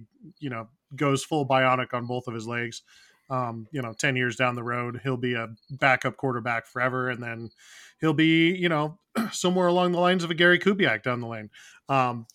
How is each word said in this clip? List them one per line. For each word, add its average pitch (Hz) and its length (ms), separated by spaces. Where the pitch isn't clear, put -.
you 143 120
know, 113 180
goes 135 300
full 147 240
bionic 127 460
on 120 120
both 123 220
of 113 60
his 110 120
legs. 117 360
Um, 117 420
you 143 80
know, 117 140
ten 135 220
years 123 200
down 127 180
the 120 80
road, 120 400
he'll 131 140
be 123 160
a 113 160
backup 131 480
quarterback 120 480
forever. 127 420
And 120 140
then 117 260
he'll 160 100
be, 160 420
you 175 140
know, 156 300
<clears throat> 220 160
somewhere 180 360
along 180 240
the 170 60
lines 180 240
of 170 80
a 175 40
Gary 175 240
Kubiak 175 440
down 123 180
the 117 60
lane. 110 220
Um, 123 460